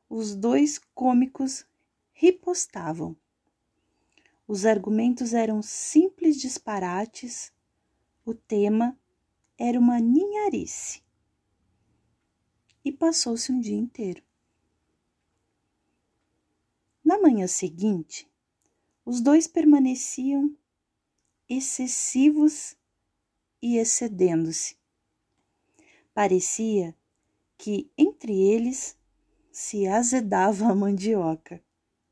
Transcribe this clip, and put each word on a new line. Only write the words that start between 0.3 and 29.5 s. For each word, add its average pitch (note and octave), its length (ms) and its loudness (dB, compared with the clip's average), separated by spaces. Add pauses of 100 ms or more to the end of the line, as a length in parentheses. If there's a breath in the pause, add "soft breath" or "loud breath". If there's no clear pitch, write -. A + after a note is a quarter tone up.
dois C4 440 0 (140)
cômicos C4 720 0 (480)
ripostavam. E3+ 1040 -2 (1300)
Os G3+ 180 -2
argumentos A3 680 0
eram A3 280 0
simples D#4+ 760 0
disparates, A3 1120 -8 (760)
o A3+ 80 -6
tema A3 640 0 (600)
era A#3+ 200 -2
uma A#3+ 220 4
ninharice. F#4 1040 -2 (1800)
E C4+ 80 -6
passou-se C4 600 -2
um B3+ 80 0
dia G#3 180 -4
inteiro. G#3+ 460 -8 (2750)
Na F4+ 160 4
manhã A#3 280 2
seguinte, F3+ 840 -6 (760)
os B3 140 -6
dois C#4+ 260 4
permaneciam C#4 1120 2 (920)
excessivos C4+ 1300 0 (840)
e A#3 160 0
excedendo-se. F#3 1000 -2 (1400 soft breath)
Parecia F#3+ 840 0 (600)
que G3+ 400 -6
entre C4+ 360 0
eles A3+ 640 0 (540)